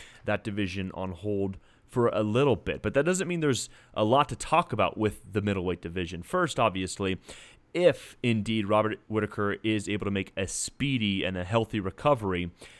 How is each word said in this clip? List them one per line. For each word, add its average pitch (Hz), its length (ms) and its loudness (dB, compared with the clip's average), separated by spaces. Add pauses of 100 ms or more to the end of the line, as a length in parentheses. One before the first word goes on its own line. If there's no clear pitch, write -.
(260)
that 104 180 -2
division 98 500 -4
on 95 200 -6
hold 98 440 -4 (300)
for 120 220 2
a 107 120 0
little 117 340 4
bit. - 280 -4
But 107 100 -2
that 139 100 4
doesn't 180 240 0
mean 175 120 -2
there's 147 280 0 (280)
a 107 80 2
lot 131 260 4
to 120 60 -6
talk - 360 0
about 104 240 0
with - 380 -2
the 104 80 0
middleweight 92 400 0
division. 87 400 -6
First, 175 380 -2
obviously, 95 580 0 (560)
if 170 480 2
indeed 110 480 2
Robert 107 380 2
Whitaker 107 560 0
is 107 260 0
able 101 160 -2
to 101 60 -2
make 98 260 -2
a 95 80 -2
speedy 107 760 -2
and 92 120 -2
a 90 80 -4
healthy 110 360 0
recovery, 95 720 0 (280)